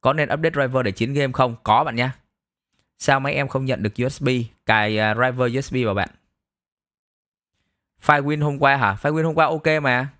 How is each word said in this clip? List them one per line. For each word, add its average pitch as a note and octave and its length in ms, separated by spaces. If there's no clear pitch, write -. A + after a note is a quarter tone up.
Có C3 120
nên D3+ 200
update D#3 180
driver C3 340
để G2+ 80
chiến A#2 200
game C#3 200
không? B2 300
Có A#2 220
bạn B2 120
nha. B2+ 220
Sao C#3 220
mấy C#3 120
em C#3 160
không C3+ 160
nhận C3 180
được G#2 160
U B2 100
S - 140
B? C3 60
Cài, G#2+ 320
à, G#2+ 160
driver B2 420
U C3+ 40
S - 120
B B2+ 120
vào G#2 100
bạn. G2+ 140
File D3 220
Win D3 180
hôm C#3+ 160
qua C#3 180
hả? G2+ 260
File D3 120
Win D#3+ 100
hôm D#3+ 100
qua D#3+ 120
ok D#3 360
mà. C3 380